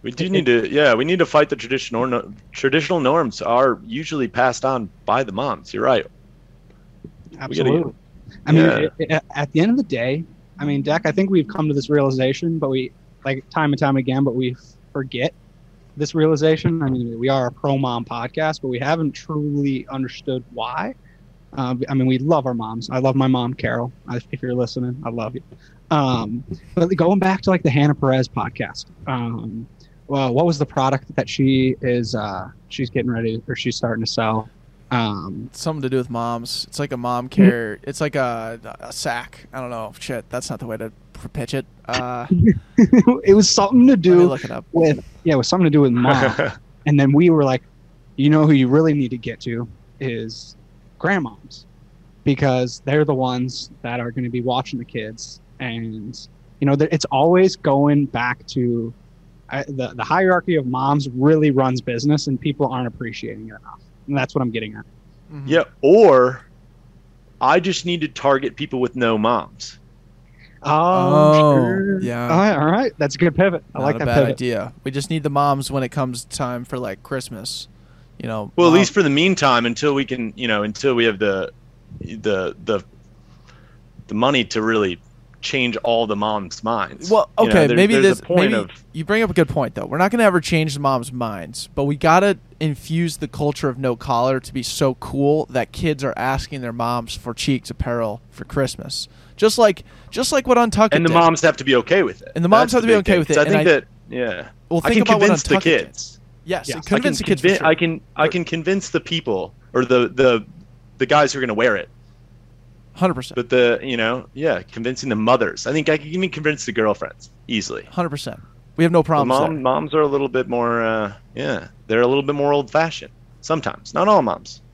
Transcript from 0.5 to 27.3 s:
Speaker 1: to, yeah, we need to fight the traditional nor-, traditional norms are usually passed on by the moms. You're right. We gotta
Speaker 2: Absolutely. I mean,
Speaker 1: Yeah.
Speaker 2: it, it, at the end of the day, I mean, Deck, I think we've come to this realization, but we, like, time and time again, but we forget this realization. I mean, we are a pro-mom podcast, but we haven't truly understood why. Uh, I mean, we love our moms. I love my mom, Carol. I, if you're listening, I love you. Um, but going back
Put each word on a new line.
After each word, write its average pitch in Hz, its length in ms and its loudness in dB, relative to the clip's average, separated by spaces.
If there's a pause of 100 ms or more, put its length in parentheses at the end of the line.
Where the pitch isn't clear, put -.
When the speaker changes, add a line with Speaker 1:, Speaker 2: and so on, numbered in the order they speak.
Speaker 1:
to, - 80 -6
yeah, 139 240 4
we 120 100 0
need 175 140 0
to 165 80 2
fight 151 240 2
the 147 60 -4
traditional 120 500 -4
nor-, 123 180 -2 (280)
traditional 151 480 0
norms 135 420 0
are 120 420 2
usually 135 440 -6
passed 123 360 -2
on 127 240 -2 (160)
by 117 200 0
the 104 80 -10
moms. 107 420 -8
You're 104 100 -4
right. 127 220 2 (1200)
We - 60 -20
gotta 139 80 -14
Speaker 2:
Absolutely. 143 500 0 (520)
I 156 60 2
mean, 160 120 8
Speaker 1:
Yeah. 131 140 4
Speaker 2:
it, - 200 -2
it, 156 240 -2 (120)
at 143 180 -4
the 156 80 2
end 202 100 4
of 240 60 4
the 269 60 0
day, 131 420 -2 (340)
I 143 60 -6
mean, 143 180 -2
Deck, 147 220 0
I 156 80 2
think 190 180 0
we've 165 180 2
come 156 200 -2
to 143 60 0
this 139 160 -4
realization, 139 680 0
but 143 120 -2
we, 131 220 -4 (320)
like, 135 260 -6
time 151 220 0
and 135 80 -2
time 139 160 2
again, 131 280 2
but 123 100 0
we 127 220 -2 (360)
forget 131 420 -4 (600)
this 147 180 -6
realization. 160 680 2
I 139 60 0
mean, 120 300 -4
we 123 100 -2
are 135 200 0
a 120 40 -6
pro-mom 131 520 -2
podcast, 151 580 -6
but 135 60 -6
we 123 100 -6
haven't 151 340 -2
truly 143 760 -4
understood 131 640 -8
why. 127 420 -6 (600)
Uh, 127 200 -4 (140)
I 143 60 -6
mean, 131 120 0
we 127 120 2
love 143 280 0
our 127 80 -4
moms. 113 360 -8
I 127 80 -4
love 131 180 0
my 131 100 2
mom, 127 280 0
Carol. 120 380 -4 (160)
I, 120 120 -6 (100)
if 139 100 -10
you're 127 140 -4
listening, 123 500 -4
I 117 60 -6
love 117 240 -8
you. - 80 -10 (480)
Um, 123 540 -2 (300)
but 175 220 2
going 175 220 2
back 190 240 0